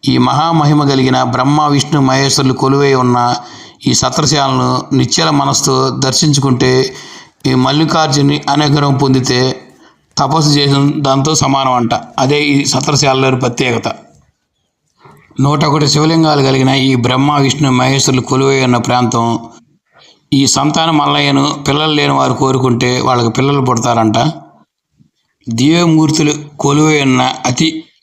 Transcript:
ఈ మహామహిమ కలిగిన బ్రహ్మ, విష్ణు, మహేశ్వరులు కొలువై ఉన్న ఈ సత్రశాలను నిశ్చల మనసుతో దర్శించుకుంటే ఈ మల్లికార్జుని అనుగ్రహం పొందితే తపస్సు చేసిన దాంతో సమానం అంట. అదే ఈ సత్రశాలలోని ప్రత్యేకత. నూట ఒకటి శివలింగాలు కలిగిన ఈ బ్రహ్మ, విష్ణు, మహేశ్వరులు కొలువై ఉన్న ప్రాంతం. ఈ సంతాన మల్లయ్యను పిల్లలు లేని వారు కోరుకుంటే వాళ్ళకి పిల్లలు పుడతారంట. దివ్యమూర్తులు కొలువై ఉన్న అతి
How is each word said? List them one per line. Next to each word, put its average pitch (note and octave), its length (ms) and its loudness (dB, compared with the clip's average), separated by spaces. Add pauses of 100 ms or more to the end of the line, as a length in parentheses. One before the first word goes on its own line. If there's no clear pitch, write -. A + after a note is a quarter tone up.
(120)
ఈ - 20 2 (140)
మహామహిమ D3+ 540 2 (100)
కలిగిన C3 260 2 (180)
బ్రహ్మ, C#3 240 0 (140)
విష్ణు, C#3+ 260 0 (100)
మహేశ్వరులు C3+ 520 0
కొలువై C#3 300 2 (120)
ఉన్న B2 140 2 (720)
ఈ - 20 0 (100)
సత్రశాలను C3+ 680 0 (300)
నిశ్చల D#3 300 0 (100)
మనసుతో C3+ 360 0 (300)
దర్శించుకుంటే C3 640 0 (800)
ఈ - 20 0 (140)
మల్లికార్జుని D3 720 0 (160)
అనుగ్రహం D3 500 0
పొందితే C3 360 0 (840)
తపస్సు D3 360 0
చేసిన C#3 240 2 (260)
దాంతో C3+ 240 0 (120)
సమానం C3+ 380 0
అంట. A2+ 120 -2 (300)
అదే C#3+ 160 0 (140)
ఈ - 20 2 (180)
సత్రశాలలోని C3 680 0
ప్రత్యేకత. A#2+ 440 -2 (1600)
నూట D3 240 0
ఒకటి D3 240 0
శివలింగాలు D#3 540 2
కలిగిన C3 240 2 (180)
ఈ - 20 2 (160)
బ్రహ్మ, C3 240 0 (140)
విష్ణు, C#3 260 0 (100)
మహేశ్వరులు C3 500 0
కొలువై C3+ 360 2
ఉన్న B2 120 2 (100)
ప్రాంతం. A#2+ 360 0 (1120)
ఈ - 20 2 (140)
సంతాన D3+ 340 0 (120)
మల్లయ్యను C#3+ 440 0 (220)
పిల్లలు D3+ 300 0
లేని C#3+ 200 0
వారు C3 240 0
కోరుకుంటే B2+ 480 0 (180)
వాళ్ళకి A#2+ 300 0
పిల్లలు C#3 320 0
పుడతారంట. A2+ 480 0 (1400)
దివ్యమూర్తులు D#3 720 2 (300)
కొలువై D3+ 420 2
ఉన్న B2+ 160 2 (280)
అతి D#3+ 200 0 (340)